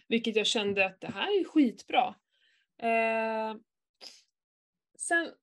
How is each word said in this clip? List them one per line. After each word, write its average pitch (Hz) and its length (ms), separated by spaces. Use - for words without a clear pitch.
Vilket 226 280
jag 208 100
kände 202 400
att 185 140
det - 100
här 359 300
är 311 40
skitbra. 247 680
Eh, 226 720
sen, 339 300